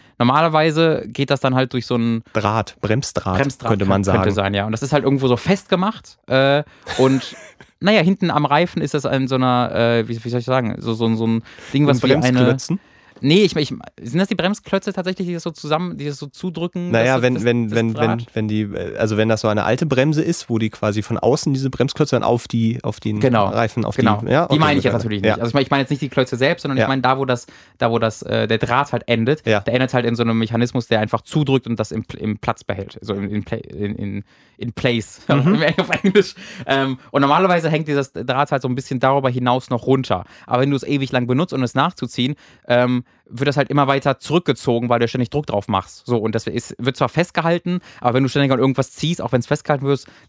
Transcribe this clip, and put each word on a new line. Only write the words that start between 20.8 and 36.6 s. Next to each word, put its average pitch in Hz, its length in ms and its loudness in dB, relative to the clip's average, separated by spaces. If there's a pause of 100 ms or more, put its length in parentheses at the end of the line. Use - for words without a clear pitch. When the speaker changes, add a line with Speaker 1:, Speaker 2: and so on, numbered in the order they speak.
Speaker 2:
von 110 140 -4
außen 135 380 2
diese 135 160 -2
Bremsklötze 135 460 0
dann 107 80 0
auf 120 240 0
die, 117 340 0
auf 117 160 -6
den 107 220 -4
Speaker 1:
Genau, 117 260 4
Speaker 2:
Reifen, 110 380 -2
auf 110 120 -4
Speaker 1:
genau. 110 240 2
Speaker 2:
die, 113 120 -2
ja, 156 140 2
Speaker 1:
Die - 80 0
Speaker 2:
okay, 151 40 2
Speaker 1:
meine 151 140 2
ich 143 60 2
Speaker 2:
gut, 127 60 -4
Speaker 1:
jetzt - 80 2
Speaker 2:
ja. 117 60 0
Speaker 1:
natürlich 104 240 -4
nicht. 110 60 4
Speaker 2:
Ja. 107 80 2
Speaker 1:
Also 117 100 -4
ich 117 80 -4
meine, 139 100 2
ich 131 60 -6
meine 139 140 2
jetzt - 60 -8
nicht 143 120 -2
die 143 60 -6
Klötze 127 280 -2
selbst, 143 260 0
sondern 139 140 -4
Speaker 2:
Ja. 113 80 4
Speaker 1:
ich 110 40 0
meine 135 140 -2
da, 131 140 2
wo 135 80 -2
das, 127 220 -2 (320)
da, 120 140 2
wo 117 80 2
das, 110 220 -2
äh, 110 260 -2
der 110 100 2
Draht 120 340 0
halt 120 140 -4
endet, 120 400 0
Speaker 2:
Ja. 107 140 4
Speaker 1:
der 110 140 -4
endet 127 200 0
halt 123 120 2
in 117 100 0
so 117 80 0
einem 117 120 2
Mechanismus, 117 520 0
der 113 120 2
einfach 107 220 -2
zudrückt 135 460 -2
und 117 100 -4
das - 140 -4
im 110 120 -6
Pl-, - 160 -14
im 107 180 -4
Platz - 260 -4
behält, 98 360 -10
so 101 140 -6
in, 101 160 -6
in 104 140 -4
Pla-, - 140 -6
in, 101 360 -8
in, 101 300 -8 (340)
in 117 140 -8
place, 120 520 -4
<laughs> - 40 -12
Speaker 2:
Mhm. 156 340 4 (160)
Speaker 1:
auf 175 100 -2 (140)
Englisch. 190 320 2 (320)